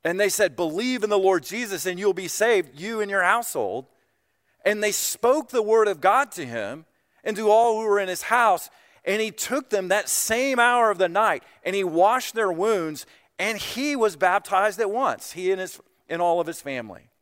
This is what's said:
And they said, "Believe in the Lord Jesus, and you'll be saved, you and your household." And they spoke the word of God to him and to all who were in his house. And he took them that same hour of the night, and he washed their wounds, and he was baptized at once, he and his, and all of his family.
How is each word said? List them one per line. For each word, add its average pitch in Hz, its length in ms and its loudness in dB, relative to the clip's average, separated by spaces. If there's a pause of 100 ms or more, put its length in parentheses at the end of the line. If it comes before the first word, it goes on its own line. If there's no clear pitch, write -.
And 175 160 -2
they 208 100 2
said, 180 280 0
"Believe 208 480 -2
in 208 60 -2
the 208 80 2
Lord 185 260 2
Jesus, 196 420 -6
and 180 100 -4
you'll 196 180 0
be 185 120 -8
saved, 190 540 0
you 220 200 -6
and 208 80 -4
your 196 140 0
household." 139 640 0 (800)
And 208 180 0
they 208 100 0
spoke 254 580 0
the 240 120 0
word 214 240 4
of 180 140 -2
God 226 320 2
to 170 120 -10
him 117 420 -8 (360)
and 208 140 -4
to 214 120 0
all 220 320 4
who 226 60 -4
were 202 140 2
in 190 80 -4
his 180 140 -6
house. 220 480 2 (340)
And 202 160 0
he 220 100 -2
took 262 400 -6
them 190 180 -2
that 196 200 0
same 247 500 -2
hour 240 320 4
of 190 80 -2
the 185 100 4
night, 185 360 0 (180)
and 185 140 -4
he 196 80 0
washed 190 500 2
their 214 160 0
wounds, 170 560 -2 (320)
and 208 200 -4
he 285 360 -4
was 214 220 0
baptized 196 640 0
at 202 100 -2
once, 208 420 -4
he 185 200 -2
and 190 80 -2
his, - 200 -10 (280)
and 170 140 -4
all 175 180 2
of 160 60 -2
his 165 140 -10
family. 120 500 -12 (120)